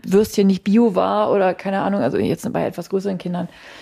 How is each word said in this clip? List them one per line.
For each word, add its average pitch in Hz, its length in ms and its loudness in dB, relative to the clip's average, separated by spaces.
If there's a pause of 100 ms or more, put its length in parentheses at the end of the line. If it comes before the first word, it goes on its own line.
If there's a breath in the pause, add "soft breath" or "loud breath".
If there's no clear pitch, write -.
Würstchen 202 440 2
nicht 190 180 2
Bio 214 300 4
war 196 360 0
oder 185 220 2
keine 196 300 -4
Ahnung, 196 180 0
also - 160 0
jetzt - 380 -2
bei 170 100 -2
etwas 175 240 -8
größeren 190 300 -4
Kindern, 175 300 -6 (340 loud breath)